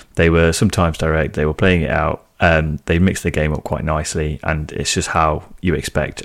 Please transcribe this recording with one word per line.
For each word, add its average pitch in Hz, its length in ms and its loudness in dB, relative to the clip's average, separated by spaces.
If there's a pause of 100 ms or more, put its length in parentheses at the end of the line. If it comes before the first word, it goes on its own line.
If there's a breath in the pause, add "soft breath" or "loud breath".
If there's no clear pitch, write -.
(160 loud breath)
They 85 140 4
were 82 240 4
sometimes 90 460 0
direct. 78 340 0
They 76 120 0
were 76 80 0
playing 92 280 2
it 76 80 -2
out. 78 360 -2 (140)
Um, 78 460 2
they 82 140 2
mixed 92 240 2
the 85 80 -2
game 78 220 0
up - 100 -6
quite - 200 -6
nicely, 78 600 -2
and 78 300 -6
it's - 200 -4
just 90 160 -2
how 80 340 0 (180)
you 85 120 0
expect 69 520 -4